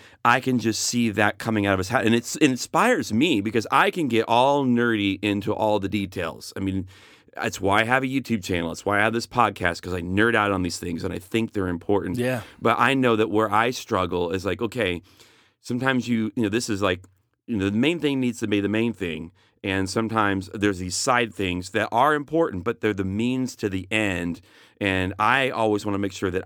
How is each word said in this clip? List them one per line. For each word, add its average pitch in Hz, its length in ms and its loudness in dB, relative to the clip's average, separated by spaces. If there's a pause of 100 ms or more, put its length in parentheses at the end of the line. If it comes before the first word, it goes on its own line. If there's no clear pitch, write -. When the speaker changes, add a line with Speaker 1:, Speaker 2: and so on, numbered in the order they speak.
(240)
Speaker 1:
I 120 160 6
can 127 200 0
just 110 220 0
see 120 280 0
that 104 280 2
coming 107 280 0
out 98 80 4
of 95 60 2
his 92 100 -4
hat. 113 160 0
And 113 100 4
it's, - 220 -2
it - 60 2
inspires 156 680 2
me 120 300 2
because 110 300 0
I 165 200 4
can 175 160 -2
get 113 200 2
all 139 380 4
nerdy 113 560 2
into 104 320 0
all 107 260 0
the 95 100 -4
details. 92 640 -6
I - 60 -8
mean, 95 260 -2 (480)
that's - 260 -6
why 98 200 4
I - 40 4
have 127 180 2
a 135 40 -2
YouTube 123 360 -2
channel. 85 260 -2
That's 82 160 -10
why 101 140 2
I 104 40 4
have 113 100 2
this 117 140 -4
podcast, 101 540 0
'cause 90 120 -8
I 90 80 -4
nerd 101 340 2
out 104 160 2
on 95 100 0
these 87 160 -2
things 87 260 -6
and 90 100 -4
I 90 60 -8
think 113 340 -4
they're 95 160 -2
important. 90 480 -2
Speaker 2:
Yeah. 123 240 -2 (200)
Speaker 1:
But 117 180 2
I 123 160 4
know 123 200 4
that 107 140 2
where 104 220 2
I 110 200 2
struggle 90 600 -2
is 92 140 -4
like, 92 160 -2
okay, 98 400 -2 (600)
sometimes 123 460 -2
you, 113 280 -2
you 123 80 0
know, 104 60 2
this 117 200 -2
is 98 120 -4
like, 95 240 0 (420)
you 120 100 -4
know, 98 120 2
the 104 80 0
main 156 220 2
thing 139 200 0
needs 123 200 -2
to 110 80 -4
be 104 120 2
the 101 100 0
main 113 240 0
thing. 82 380 -8 (320)
And 95 260 -2
sometimes 104 640 0
there's 101 260 0
these 90 160 -6
side 120 380 0
things 90 380 -4
that 107 200 0
are 135 240 2
important, 147 480 -2
but 117 180 -6
they're 107 120 2
the 95 100 -2
means 120 540 -2
to 107 120 -2
the 95 220 -6
end. 90 500 -2 (400)
And 95 380 0
I 127 300 2
always 107 360 0
wanna 101 140 -2
make 101 140 -4
sure 95 180 -4
that 92 140 -4